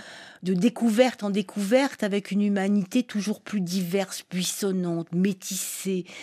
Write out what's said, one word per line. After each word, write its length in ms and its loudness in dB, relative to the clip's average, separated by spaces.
de 100 0
découverte 680 4
en 60 -2
découverte, 760 0
avec 280 -2
une 100 2
humanité 600 2
toujours 380 -4
plus 200 -4
diverse, 680 -2
buissonnante, 840 -2
métissée, 920 -2